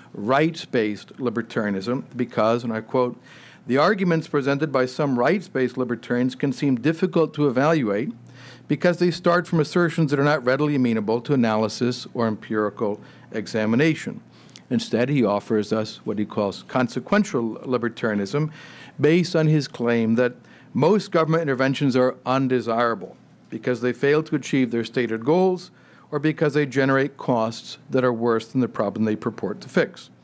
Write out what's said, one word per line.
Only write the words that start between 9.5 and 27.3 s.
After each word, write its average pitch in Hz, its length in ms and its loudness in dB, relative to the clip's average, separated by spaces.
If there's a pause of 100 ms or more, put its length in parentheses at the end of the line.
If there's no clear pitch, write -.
assertions 160 500 2
that 143 80 0
are 139 60 4
not 147 200 2
readily 143 300 2
amenable 117 460 2
to 147 140 -2
analysis 117 800 0
or 117 140 0
empirical 107 720 -2 (300)
examination. 113 920 0 (480)
Instead, 120 420 0
he 139 140 2
offers 101 480 0
us 110 320 -4
what 104 140 -6
he 104 60 0
calls 101 420 -4
consequential 135 920 -2
libertarianism, 117 920 -2 (500)
based 165 360 4
on 156 100 4
his 151 220 2
claim 117 480 0
that 123 180 2 (400)
most 170 380 2
government 160 300 2
interventions 135 520 0
are 127 220 2 (100)
undesirable 117 880 0 (320)
because 123 320 -4
they 123 120 0
fail 143 300 2
to 156 120 -6
achieve 131 360 0
their 117 140 -2
stated 113 400 -4
goals 180 460 2 (400)
or 151 80 -2
because 151 360 0
they 147 120 2
generate 135 500 2
costs 113 640 -4 (120)